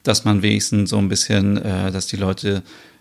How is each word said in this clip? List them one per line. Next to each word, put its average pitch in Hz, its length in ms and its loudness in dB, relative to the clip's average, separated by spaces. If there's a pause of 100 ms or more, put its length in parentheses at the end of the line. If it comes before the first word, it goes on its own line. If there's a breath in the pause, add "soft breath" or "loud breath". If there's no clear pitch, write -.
dass 113 200 0
man 104 180 4
wenigstens 104 480 0
so 110 80 0
ein 101 100 2
bisschen, 101 480 0
äh, 95 340 -2
dass 92 160 -4
die 107 100 -6
Leute, 98 460 -2 (380 loud breath)